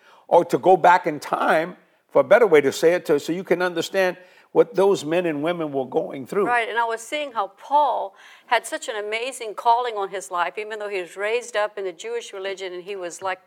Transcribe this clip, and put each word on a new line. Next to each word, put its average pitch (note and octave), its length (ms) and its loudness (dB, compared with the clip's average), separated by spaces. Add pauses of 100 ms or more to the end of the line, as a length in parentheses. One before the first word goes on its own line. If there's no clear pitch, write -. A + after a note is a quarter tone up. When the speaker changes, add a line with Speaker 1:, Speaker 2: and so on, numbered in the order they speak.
(260)
Speaker 1:
or E3+ 200 6
to D#3+ 120 0
go F3+ 180 6
back F3+ 300 4
in D3+ 140 -4
time, F3+ 560 0 (320)
for - 140 2
a - 20 -2
better G#3 220 6
way D#3+ 140 8
to C#3 120 2
say E3 220 4
it, F3 120 -4
to, D3 140 2
so D#3 120 -6
you F3+ 120 -6
can F3 180 0
understand F3+ 540 -2 (340)
what E3 240 4
those F#3 300 4
men E3+ 220 0
and D3 180 -4
women E3 260 -4
were C#3 160 -2
going B2+ 400 -6
through. G3 200 -2
Speaker 2:
Right, A#3 220 0
and G#3 100 -6
I A#3 60 0
was A3+ 160 -4
seeing D4 320 -8
how G#3 240 -4
Paul A#3 580 0 (320)
had - 200 0
such - 220 -10
an A#3 80 -6
amazing A3 580 -8
calling A#3+ 420 0
on G3 140 -4
his F#3 220 -10
life, F3 260 -4
even G#3+ 220 -8
though G#3 80 -8
he G3+ 120 -4
was F3 160 -10
raised A3 400 -4
up G#3 220 -2
in G3 60 -6
the F3+ 80 -6
Jewish A3+ 400 -10
religion F#3+ 400 -8
and F3+ 100 -12
he G3 140 -10
was, F3 260 -10
like, F#3 240 -6